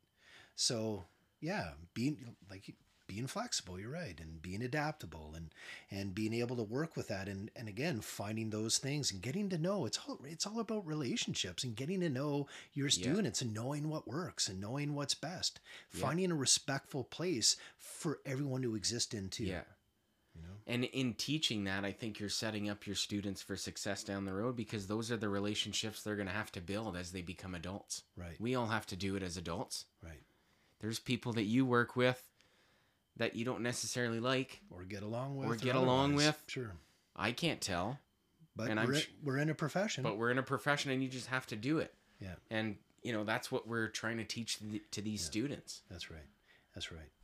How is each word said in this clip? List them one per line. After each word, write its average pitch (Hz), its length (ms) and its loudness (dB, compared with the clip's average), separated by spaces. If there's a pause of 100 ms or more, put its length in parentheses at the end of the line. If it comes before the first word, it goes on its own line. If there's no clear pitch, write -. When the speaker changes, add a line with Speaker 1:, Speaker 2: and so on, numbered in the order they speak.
(560)
Speaker 1:
So, 110 480 0 (360)
yeah, 156 280 -2 (260)
being, 123 400 -2 (160)
like, 101 240 -14 (320)
being 107 220 -4
flexible, 95 520 -4
you're 117 120 -8
right, 147 280 -6
and 80 220 -10
being 92 180 -4
adaptable 123 760 -2
and, 82 140 -8 (420)
and 98 240 -4
being 110 200 2
able 120 220 0
to 117 60 2
work 127 340 -2
with 127 120 -2
that 98 200 -2
and, 98 280 -4
and 120 120 -8
again, 110 340 0
finding 110 480 -2
those 107 260 2
things 139 360 0
and 95 100 -6
getting 185 260 -2
to 185 80 0
know. 175 300 2
It's - 200 -2
all, 269 200 -8
it's 165 200 -4
all 220 140 -4
about 214 260 -2
relationships 131 800 0
and 117 120 -2
getting 170 240 0
to 170 100 4
know 143 380 2 (260)
your 139 140 2
Speaker 2:
Yeah. 110 140 4
Speaker 1:
students 160 380 4
and 117 140 0
knowing 143 340 0
what 156 200 -2
works 143 400 -2
and 95 120 -4
knowing 143 340 0
what's 143 200 0
best. - 460 -2 (340)
Speaker 2:
Yeah. 87 80 -2
Speaker 1:
Finding 170 300 4
a - 20 4
respectful 135 680 4
place 156 520 4 (220)
for - 480 -2
everyone 131 360 0
to 117 120 0
exist 113 400 0
in 95 160 -2
too. - 140 -2
Speaker 2:
Yeah. 92 180 -2 (720)
Speaker 1:
You 82 60 -14
know? 90 120 -12 (120)
Speaker 2:
And 120 180 2
in 123 300 0
teaching 139 500 2
that, 98 220 2
I 98 60 0
think 107 280 -6
you're 101 80 -2
setting 104 400 0
up 101 180 -4
your 101 80 -2
students 98 460 0
for 98 160 -4
success - 480 -4
down 98 220 0
the 95 80 -2
road, 117 200 0
because 110 320 -4
those 113 240 0
are 117 60 2
the 104 140 0
relationships 104 720 0
they're 107 120 0
gonna 101 160 0
have 104 220 -2
to 98 80 -6
build 98 340 -2
as 90 180 -4
they 95 100 -4
become 90 320 -6
adults. 90 480 -6 (160)
Speaker 1:
Right. 87 200 -8
Speaker 2:
We 120 160 0
all 120 120 2
have 110 220 2
to 98 80 -4
do 98 200 0
it 95 60 -2
as 87 160 -4
adults. 85 480 -4 (180)
Speaker 1:
Right. 82 160 -12 (600)
Speaker 2:
There's 113 200 -2
people 120 320 0
that 110 120 2
you 120 200 6
work 120 320 4
with 123 260 6 (920)
that 80 180 0
you 113 100 0
don't 113 180 -2
necessarily 117 580 0
like 131 400 0 (100)
Speaker 1:
Or 90 140 -10
get 98 180 -6
along 123 340 -4
with 135 120 0
Speaker 2:
or 113 40 2
Speaker 1:
or 117 40 2
Speaker 2:
get 123 180 2
along 131 400 8
Speaker 1:
otherwise. 147 120 8
Speaker 2:
with. 151 200 4
Speaker 1:
Sure. 117 260 -6 (440)
Speaker 2:
I 107 160 4
can't 143 280 0
tell. 98 380 0 (560)
Speaker 1:
But 113 160 -2
Speaker 2:
And 107 100 2
I'm 117 80 4
Speaker 1:
we're, 139 60 4
Speaker 2:
sh- 151 140 2 (140)
Speaker 1:
we're 139 160 2
in 156 120 4
a 151 40 2
profession. 180 500 0
Speaker 2:
But 107 140 2
we're 117 120 4
in 123 80 4
a 131 40 4
profession 143 500 2
and 131 100 4
you 131 60 0
just 127 200 -6
have 131 200 0
to 120 80 -4
do 135 220 2
it. - 140 -2 (280)
Speaker 1:
Yeah. 92 140 -6 (160)
Speaker 2:
And, 110 260 0 (260)
you 123 100 -2
know, 107 120 0
that's 110 260 0
what 127 160 0
we're 113 220 0
trying 113 300 -2
to 110 60 -2
teach - 340 -4
the, 107 220 -6 (120)
to 110 100 -4
these 104 200 -2
Speaker 1:
Yeah. 82 40 -2
Speaker 2:
students. 110 640 -4
Speaker 1:
That's 87 200 -10
right. 78 160 -14 (480)
That's - 180 -8
right. 80 180 -12 (140)